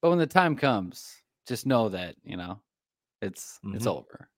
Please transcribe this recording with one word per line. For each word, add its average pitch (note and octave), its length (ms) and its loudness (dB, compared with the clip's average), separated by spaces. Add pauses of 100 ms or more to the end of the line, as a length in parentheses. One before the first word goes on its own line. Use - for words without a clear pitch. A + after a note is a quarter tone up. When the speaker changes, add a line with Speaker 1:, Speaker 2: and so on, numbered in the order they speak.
Speaker 1:
But E3+ 80 6
when F3 100 4
the D#3+ 80 2
time F3 280 4
comes, G2+ 640 -2 (260)
just - 180 -6
know A#2+ 240 4
that, F2+ 340 -8
you F#2 140 -12
know, F2+ 240 -10 (600)
it's, - 380 -10 (140)
it's A2 120 -6
Speaker 2:
Mm-hmm. - 20 0
Speaker 1:
over. - 500 -8